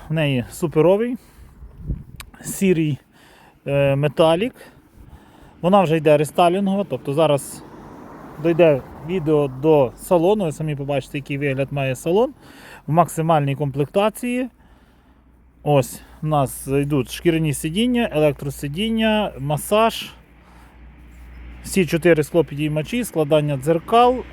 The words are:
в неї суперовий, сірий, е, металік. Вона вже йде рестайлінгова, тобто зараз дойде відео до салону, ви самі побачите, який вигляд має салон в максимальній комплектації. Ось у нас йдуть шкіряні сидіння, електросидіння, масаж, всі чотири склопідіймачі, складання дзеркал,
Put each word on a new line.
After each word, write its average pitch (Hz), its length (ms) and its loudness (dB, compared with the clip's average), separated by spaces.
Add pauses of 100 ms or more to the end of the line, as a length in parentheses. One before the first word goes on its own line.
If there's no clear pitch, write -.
в 156 40 -4
неї 143 380 0
суперовий, 180 640 2 (1300)
сірий, 160 560 0 (720)
е, 139 280 2
металік. 165 580 2 (1080)
Вона 190 200 4
вже 160 160 2
йде 151 200 6
рестайлінгова, 190 720 2
тобто 135 240 -6
зараз 147 500 0 (800)
дойде 160 380 4 (260)
відео 156 400 0
до 135 480 2
салону, 190 480 0
ви 160 80 -2
самі 151 240 -6
побачите, 139 420 -6
який 143 200 -8
вигляд 139 340 -2
має 135 240 -4
салон 202 380 0 (540)
в 139 40 -2
максимальній 156 640 0
комплектації. 202 960 -4 (1120)
Ось 143 380 0 (220)
у 156 40 -4
нас 147 400 -2
йдуть 139 440 -2
шкіряні 160 420 0
сидіння, 233 580 -2
електросидіння, 180 1300 -2
масаж, 180 720 0 (1500)
всі 190 220 0
чотири 156 380 2
склопідіймачі, 151 800 -2
складання 151 540 0
дзеркал, 170 580 2 (180)